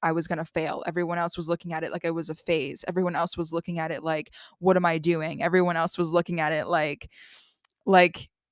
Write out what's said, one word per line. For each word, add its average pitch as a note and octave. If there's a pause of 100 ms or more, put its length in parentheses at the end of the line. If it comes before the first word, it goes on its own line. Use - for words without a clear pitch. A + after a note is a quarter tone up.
I D#3+
was E3
gonna E3
fail. -
Everyone E3+
else E3+
was D#3+
looking E3+
at D#3+
it D#3+
like F3
it E3
was D#3+
a D#3+
phase. D3
Everyone F3
else E3+
was E3
looking E3+
at D#3+
it D3+
like, D#3 (280)
"What F3+
am F3+
I E3
doing?" D#3+
Everyone F3
else E3
was E3+
looking F3
at D#3
it D3+
like, D3+ (720)
like, F3+ (240)